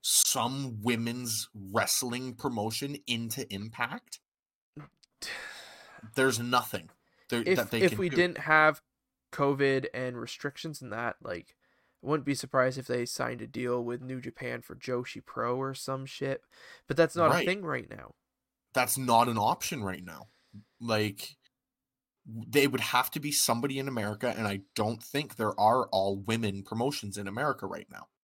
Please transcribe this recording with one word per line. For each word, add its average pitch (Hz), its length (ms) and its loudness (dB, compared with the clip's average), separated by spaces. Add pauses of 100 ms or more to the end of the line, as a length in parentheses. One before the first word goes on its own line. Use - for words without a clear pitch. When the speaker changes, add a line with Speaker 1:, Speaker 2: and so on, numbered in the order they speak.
Speaker 1:
some 127 800 2
women's 117 720 0
wrestling 113 800 0
promotion 120 720 -4
into 117 460 -4
Impact, 113 680 -8 (560)
Speaker 2:
<sighs> - 1400 -14
Speaker 1:
there's 131 240 4
nothing 120 520 0 (400)
there 117 140 2
Speaker 2:
If, 185 120 6
Speaker 1:
that 110 140 2
they 117 100 2
Speaker 2:
if 185 120 6
Speaker 1:
can 214 60 -2
Speaker 2:
we 185 100 2
Speaker 1:
do. 143 80 -4
Speaker 2:
didn't 175 220 4
have 156 440 4 (500)
covid 139 600 2
and 123 280 -6
restrictions 143 640 -8
and 120 100 -12
that, 117 300 -4
like, - 340 -10 (480)
I - 40 -12
wouldn't 143 180 0
be 143 80 2
surprised 131 440 2
if 127 80 -8
they 123 200 0
signed 123 340 -4
a 113 60 -10
deal 123 360 -2
with 120 200 -6
New 127 180 -8
Japan 120 400 -8
for - 160 -16
Joshi 123 480 -6
Pro 120 320 -2
or 135 180 -4
some 135 320 -6
shit. 135 360 -4 (440)
But - 100 -4
that's 165 200 6
not 165 140 6
Speaker 1:
Right. 160 120 6
Speaker 2:
a - 40 0
thing 190 160 0
right 143 280 -6
now. - 240 -16 (600)
Speaker 1:
That's 127 240 2
not 123 300 6
an 113 100 0
option 117 440 0
right 92 220 -6
now. 85 240 -16 (500)
Like, 107 580 0 (880)
they 117 420 2
would 131 140 0
have 123 320 2
to 147 80 -4
be 147 120 -6
somebody 135 460 2
in 139 100 -4
America, 113 480 -2
and 113 100 0
I 101 160 -2 (120)
don't 113 280 0
think - 340 -4
there 107 220 0
are 113 300 6
all 98 280 2
women 101 460 -2
promotions 113 540 -4
in 101 100 -8
America 113 400 -2
right 90 240 -8
now. - 180 -16 (160)